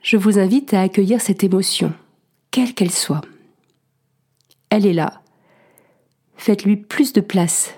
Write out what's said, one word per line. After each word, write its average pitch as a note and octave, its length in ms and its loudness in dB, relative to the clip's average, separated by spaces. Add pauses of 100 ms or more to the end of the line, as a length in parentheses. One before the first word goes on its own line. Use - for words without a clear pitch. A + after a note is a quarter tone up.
Je B3+ 140 0
vous G3+ 220 2
invite G#3+ 360 0
à F#3+ 60 2
accueillir G3 400 0
cette G3 220 -2
émotion, F#3 500 0 (600)
quelle B3 200 0
qu'elle F3 200 -2
soit. - 300 -4 (1500)
Elle G#3+ 160 2
est F#3 60 4
là. D#3+ 300 -4 (1120)
Faites-lui G#3 400 0
plus B3+ 360 -4
de G#3 80 4
place. F#3 580 -2